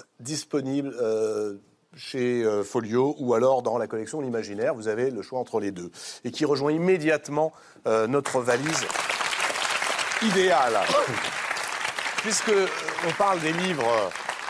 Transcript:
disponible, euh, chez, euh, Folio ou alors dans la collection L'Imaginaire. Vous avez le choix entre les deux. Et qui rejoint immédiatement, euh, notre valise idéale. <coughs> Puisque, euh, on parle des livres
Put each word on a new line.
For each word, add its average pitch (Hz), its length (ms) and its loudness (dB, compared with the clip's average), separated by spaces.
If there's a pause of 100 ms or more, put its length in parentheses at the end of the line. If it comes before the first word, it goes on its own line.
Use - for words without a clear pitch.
(220)
disponible, 139 800 -2
euh, 110 560 0 (360)
chez, 123 520 0
euh, 104 180 4
Folio 120 560 0
ou 123 140 2
alors 127 300 4
dans 113 140 0
la 117 100 -2
collection 110 340 -6
L'Imaginaire. 113 540 -4
Vous 110 120 -10
avez 117 240 0
le 113 100 -6
choix 127 180 -8
entre 123 200 -2
les 101 120 -2
deux. 87 200 -10 (320)
Et 123 80 -6
qui 151 140 -2
rejoint 143 260 2
immédiatement, 156 800 2 (340)
euh, 110 220 4
notre 135 320 0
valise 127 460 0 (1400)
idéale. 175 580 4 (640)
<coughs> - 760 -4
Puisque, 214 280 0
euh, 196 180 4 (400)
on 165 60 0
parle 196 280 2
des 156 120 0
livres 123 560 2 (400)